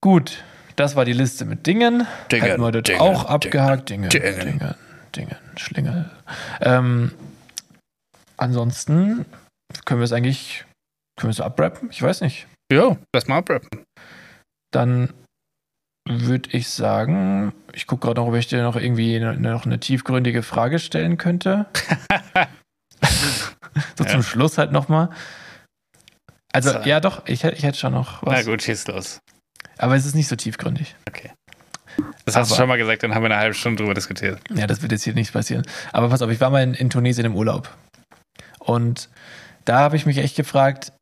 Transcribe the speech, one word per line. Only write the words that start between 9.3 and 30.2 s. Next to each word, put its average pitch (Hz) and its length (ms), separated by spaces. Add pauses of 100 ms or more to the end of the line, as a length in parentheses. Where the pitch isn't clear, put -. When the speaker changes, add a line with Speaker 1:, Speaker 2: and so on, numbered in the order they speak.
Speaker 1:
können 123 140
wir 120 60
es 117 80
eigentlich, 123 520 (540)
können 113 100
wir - 20
es 107 60
so - 60
abrappen? - 480
Ich - 100
weiß - 200
nicht. - 260 (240)
Speaker 2:
Ja, 175 240 (180)
lass 120 140
mal 135 120
abrappen. - 440 (880)
Speaker 1:
Dann 123 420 (960)
würd 120 440
ich 120 160
sagen, 104 840 (220)
ich - 120
guck 120 160
grad 117 140
noch, 120 120
ob 117 80
ich 117 120
dir 123 160
noch 120 140
irgendwie 113 420
ne, 113 180
noch 117 280
eine 120 140
tiefgründige 123 640
Frage 120 380
stellen 165 380
könnte. 190 540
Speaker 2:
<laughs> - 40 (2250)
Speaker 1:
So - 100
Speaker 2:
Ja. 98 40
Speaker 1:
zum 110 140
Schluss 135 340
halt 147 140
noch 143 180
mal. 160 200 (1400)
Also, 135 200
Speaker 2:
So. 113 80
Speaker 1:
ja 139 200
doch, 185 280
ich 131 160
hä-, 160 80
ich - 120
hätte 143 140
schon 131 160
noch 127 320
was. 131 200
Speaker 2:
Na 113 60
gut, 110 120
schieß - 240
los. 95 320 (580)
Speaker 1:
Aber 123 180
es 135 120
ist 143 80
nicht 151 120